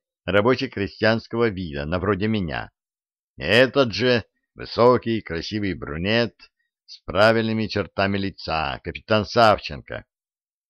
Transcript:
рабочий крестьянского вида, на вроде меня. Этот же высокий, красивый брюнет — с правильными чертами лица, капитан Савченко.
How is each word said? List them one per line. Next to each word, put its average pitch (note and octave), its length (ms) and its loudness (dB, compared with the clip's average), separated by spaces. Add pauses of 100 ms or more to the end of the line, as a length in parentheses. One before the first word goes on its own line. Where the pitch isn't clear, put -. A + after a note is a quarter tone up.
(240)
рабочий A#2+ 460 2
крестьянского A2+ 800 -2
вида, D#2+ 360 -6
на E2+ 140 -4
вроде G2 300 -2
меня. D#2 420 -6 (640)
Этот A#2 580 2
же A#2 300 2 (320)
высокий, A2+ 640 2
красивый F#2+ 540 -6
брюнет — F#2 640 -2 (520)
с - 120 -20
правильными A2 680 2
чертами G2 500 -2
лица, D#2+ 680 -6
капитан G#2 420 -2
Савченко. F2+ 800 0 (640)